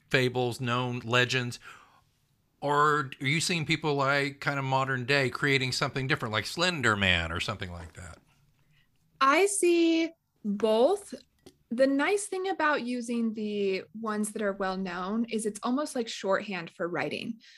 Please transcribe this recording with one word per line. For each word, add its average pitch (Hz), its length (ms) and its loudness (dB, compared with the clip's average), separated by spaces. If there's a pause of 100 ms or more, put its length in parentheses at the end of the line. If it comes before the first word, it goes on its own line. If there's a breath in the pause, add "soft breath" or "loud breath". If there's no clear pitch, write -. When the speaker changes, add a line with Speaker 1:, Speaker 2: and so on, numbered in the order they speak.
Speaker 1:
fables, 123 500 2
known 123 460 -2
legends? 123 540 2 (1000 loud breath)
Or 147 520 2 (100)
are 139 60 -2
you 151 120 2
seeing 160 280 -2
people, 156 260 0
like, 139 460 0
kind 143 180 -4
of 135 80 -2
modern 131 400 -2
day 135 240 2
creating 131 440 0
something 135 340 -2
different, 131 260 -2
like 107 140 0
Slender 160 480 2
Man 90 360 2
or 85 80 -4
something 95 320 -6
like 85 220 -16
that? 87 240 -18 (1040)
Speaker 2:
I 294 240 6
see 339 640 4 (340)
both. 220 720 2 (560)
The 247 160 2
nice 285 400 0
thing 381 240 -4
about 302 320 0
using 233 540 -2
the 208 480 -2 (180)
ones 214 300 -2
that 220 100 -8
are 202 120 0
well 190 220 -2
known 190 500 -4
is 220 200 -4
it's 208 160 -4
almost 277 340 -2
like 240 120 -2
shorthand 190 640 -4
for 170 160 -6
writing. 151 480 -4 (220 loud breath)